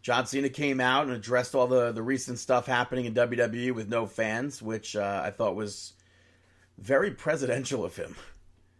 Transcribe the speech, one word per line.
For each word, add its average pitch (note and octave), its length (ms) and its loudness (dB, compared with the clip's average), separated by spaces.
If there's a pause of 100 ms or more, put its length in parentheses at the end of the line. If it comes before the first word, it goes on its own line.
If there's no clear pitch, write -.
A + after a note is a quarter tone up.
John B2 240 2
Cena C#3 220 0
came C#3 320 0
out C3 260 4
and B2+ 80 -4
addressed A#2 400 0
all B2 140 4
the, A#2+ 240 4
the A2 100 -4
recent B2+ 380 -2
stuff B2 260 2
happening B2 380 2
in A#2 100 -4
W A#2+ 260 2
W A#2 220 2
E B2+ 80 0
with A2 180 -4
no A2+ 160 0
fans, A2+ 560 -2
which, A2 360 -6
uh, G2 280 0
I G2 60 -2
thought G#2 240 0
was G#2 380 -8 (840)
very D3+ 360 2
presidential C3+ 720 -2
of - 100 -6
him. - 220 -10 (640)